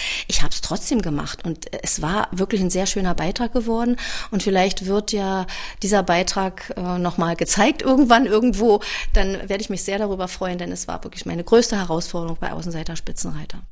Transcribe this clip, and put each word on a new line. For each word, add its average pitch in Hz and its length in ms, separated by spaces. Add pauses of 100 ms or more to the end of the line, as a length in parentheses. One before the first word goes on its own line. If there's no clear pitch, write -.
(260)
Ich - 160
hab's - 180
trotzdem - 420
gemacht 147 420
und 165 220 (180)
es - 180
war 180 300
wirklich 190 300
ein 180 80
sehr 185 160
schöner 185 280
Beitrag 196 380
geworden. 233 440 (360)
Und 196 100
vielleicht 190 440
wird 208 260
ja 190 340 (360)
dieser 196 200
Beitrag, 185 760
äh, 180 220
noch 175 180
mal 170 200
gezeigt 202 460
irgendwann 254 440
irgendwo. 214 540 (320)
Dann 190 360
werde 202 120
ich - 100
mich 185 140
sehr 196 140
darüber 190 280
freuen, 180 320
denn 175 140
es - 160
war - 160
wirklich - 220
meine 170 180
größte 233 320
Herausforderung 170 640
bei 156 160
Außenseiter 160 400
Spitzenreiter. - 640 (120)